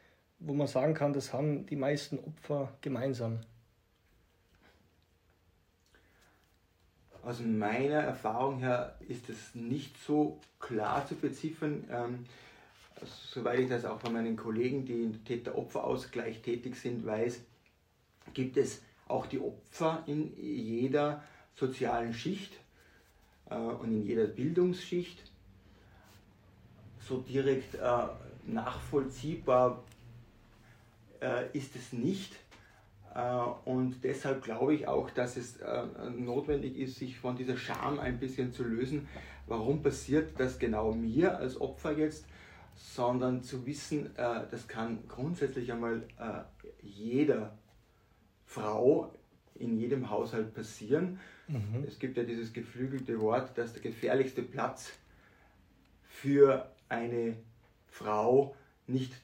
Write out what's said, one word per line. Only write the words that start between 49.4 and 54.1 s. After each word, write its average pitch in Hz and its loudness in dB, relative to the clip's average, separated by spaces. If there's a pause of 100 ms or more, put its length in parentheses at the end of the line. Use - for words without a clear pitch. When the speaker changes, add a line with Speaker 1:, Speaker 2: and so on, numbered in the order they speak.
Speaker 2:
in 113 0
jedem 123 0
Haushalt 110 -2
passieren. 139 -2 (300)
Speaker 1:
Mhm. 120 -2
Speaker 2:
Es - -12
gibt 127 -6
ja 117 2
dieses 117 -6
geflügelte 127 -4
Wort, 117 2
dass 117 -2
der - -14
gefährlichste 123 2